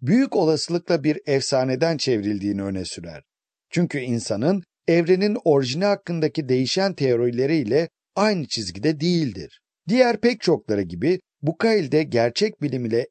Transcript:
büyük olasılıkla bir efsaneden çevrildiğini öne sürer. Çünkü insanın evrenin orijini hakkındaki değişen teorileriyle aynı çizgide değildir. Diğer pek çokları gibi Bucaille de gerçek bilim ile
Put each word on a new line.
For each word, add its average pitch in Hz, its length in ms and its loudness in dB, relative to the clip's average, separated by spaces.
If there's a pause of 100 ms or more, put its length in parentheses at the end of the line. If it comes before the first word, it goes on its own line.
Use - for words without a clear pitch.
büyük 220 340 2
olasılıkla 170 680 0
bir 151 220 0
efsaneden 135 720 0
çevrildiğini 101 680 -2
öne 95 220 -4
sürer. 82 380 -14 (460)
Çünkü 165 300 -2
insanın 123 640 -2 (240)
evrenin 185 560 2
orijini 139 420 2
hakkındaki 165 640 -2
değişen 131 440 0
teorileriyle 127 960 0 (260)
aynı 196 320 0
çizgide 110 520 -4
değildir. 139 640 -2 (260)
Diğer 233 340 2
pek 240 200 0
çokları 107 400 0
gibi 123 380 -2 (220)
Bucaille 170 500 0
de 156 120 2
gerçek 120 580 0
bilim 131 240 -4
ile 113 260 0